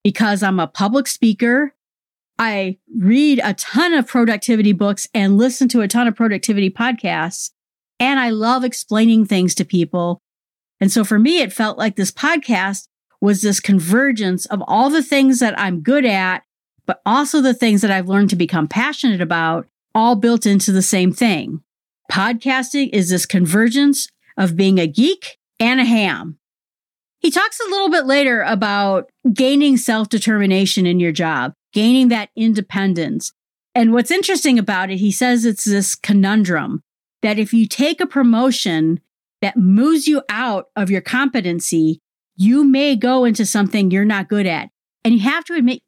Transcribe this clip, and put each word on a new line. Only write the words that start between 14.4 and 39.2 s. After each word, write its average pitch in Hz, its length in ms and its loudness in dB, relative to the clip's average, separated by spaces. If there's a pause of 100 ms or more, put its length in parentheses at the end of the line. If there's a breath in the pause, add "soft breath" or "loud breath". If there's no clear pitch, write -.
of 202 200 -6
all 240 220 0
the 302 140 0
things 269 380 2
that - 180 -2
I'm 180 240 -4
good 262 240 2
at, 190 360 -2 (440)
but - 180 -6
also 285 380 0
the 254 100 2
things 220 300 2
that 214 80 0
I've 185 180 -2
learned 196 220 2
to 196 60 0
become 165 300 0
passionate 233 540 -2
about, 165 460 -2 (280)
all 226 220 2
built 233 300 0
into 202 260 2
the 190 100 2
same 185 300 0
thing. 165 480 -2 (500)
Podcasting 254 840 -2
is 180 180 0
this 180 160 -2
convergence 226 800 0 (280 soft breath)
of 175 200 -2
being 190 220 2
a 170 80 2
geek 247 520 -2 (220)
and 240 180 0
a 254 60 2
ham. 185 540 -2 (840)
He 330 100 0
talks 403 300 -2
a 427 100 -8
little 392 200 -2
bit 311 160 0
later 262 360 2
about 202 680 0 (220)
gaining 277 440 4
self-determination 202 1080 0
in 180 120 2
your 170 140 2
job, 147 400 -4 (200)
gaining 247 360 4
that 220 260 -2
independence. 196 1000 -2 (420)
And 226 180 4
what's 233 180 0
interesting 339 480 0
about 190 320 -4
it, 190 80 -6
he 196 140 0
says 247 320 0
it's 226 200 -2
this 202 300 -2
conundrum 196 880 0 (400)
that 214 160 -2
if 214 140 -4
you 226 140 2
take 285 340 -4
a 359 60 -2
promotion 226 920 0 (420)